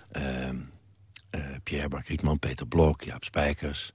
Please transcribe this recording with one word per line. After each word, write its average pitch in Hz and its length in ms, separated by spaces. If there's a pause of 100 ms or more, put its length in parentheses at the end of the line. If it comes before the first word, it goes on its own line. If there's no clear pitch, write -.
(100)
ehm, 65 460 (760)
eh, - 100 (220)
Pierre, 73 260
Mark 67 200
Rietman, 76 300
Peter 69 280
Blok, 82 360
Jaap - 220
Spijkers. 73 720